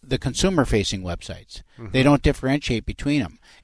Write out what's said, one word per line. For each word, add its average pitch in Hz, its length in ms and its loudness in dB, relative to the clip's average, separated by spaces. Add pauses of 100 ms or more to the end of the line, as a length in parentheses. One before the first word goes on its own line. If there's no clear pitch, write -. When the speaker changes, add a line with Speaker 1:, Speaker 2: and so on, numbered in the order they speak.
Speaker 1:
the 131 140 -4
consumer-facing 131 840 0
websites. - 580 -10 (160)
Speaker 2:
Mm-hmm. 113 140 -12
Speaker 1:
They 131 120 2
don't 143 200 6
differentiate 135 640 0
between 143 360 -2
'em. 85 180 -8 (240)